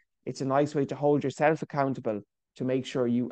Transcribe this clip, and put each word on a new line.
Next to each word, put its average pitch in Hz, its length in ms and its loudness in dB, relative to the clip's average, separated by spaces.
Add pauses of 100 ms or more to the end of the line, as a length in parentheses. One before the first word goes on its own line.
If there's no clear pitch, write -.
(260)
It's 131 160 -8
a - 20 -2
nice 143 300 2
way 143 100 2
to 139 100 -6
hold 143 300 2
yourself 151 380 2
accountable 123 580 -2 (360)
to - 100 -6
make 131 180 0
sure 127 220 -2
you 120 260 0